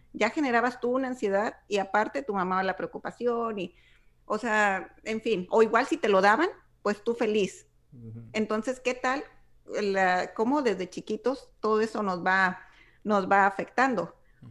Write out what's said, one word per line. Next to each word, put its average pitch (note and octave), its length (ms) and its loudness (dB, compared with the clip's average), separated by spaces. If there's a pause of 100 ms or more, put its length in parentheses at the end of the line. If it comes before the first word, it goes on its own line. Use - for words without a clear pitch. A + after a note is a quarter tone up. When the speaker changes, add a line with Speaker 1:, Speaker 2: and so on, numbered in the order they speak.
(140)
Speaker 1:
ya G#3+ 160 0
generabas B3 500 0
tú A#3+ 100 -2
una C4 180 -2
ansiedad A3 480 -2 (120)
y G3+ 80 -2
aparte G#3 460 0
tu A3 100 -6
mamá F#3 300 0
la F#3 160 -2
preocupación A3+ 800 -6
y, F#3+ 160 -8 (500)
o G#3 140 -2
sea, G#3+ 560 0 (100)
en A3 160 -6
fin, F#3+ 300 -2
o A3 120 6
igual A3+ 240 4
si D#4 120 -2
te - 100 0
lo F#3+ 140 4
daban, A3+ 260 6 (320)
pues G#3 240 -4
tú A#3 100 0
feliz. G#3+ 520 -2 (260)
Speaker 2:
Ujú. A#2 300 -16 (100)
Speaker 1:
Entonces, A3 480 -2
¿qué B3+ 140 -2
tal C4 280 -4 (440)
la, F#3+ 640 0
cómo C4 300 0
desde F#3 260 -2
chiquitos - 600 -6 (100)
todo G#3+ 220 0
eso A3 200 -2
nos F3+ 220 -4
va, F#3 340 2 (460)
nos G3 260 0
va G3 160 6
afectando? G3 720 0 (340)